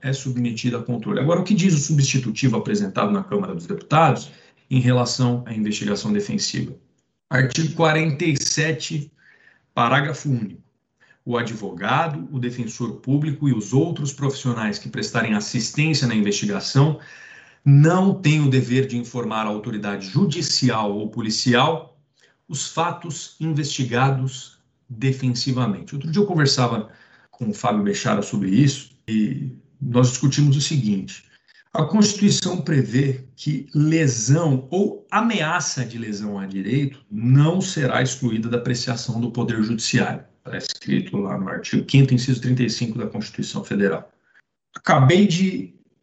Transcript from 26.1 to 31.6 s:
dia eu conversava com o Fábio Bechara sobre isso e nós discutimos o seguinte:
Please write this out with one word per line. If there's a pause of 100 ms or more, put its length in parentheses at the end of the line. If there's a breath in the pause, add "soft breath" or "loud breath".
dia
eu
conversava (400 loud breath)
com
o
Fábio
Bechara
sobre
isso (180)
e (240)
nós
discutimos
o
seguinte: (480 soft breath)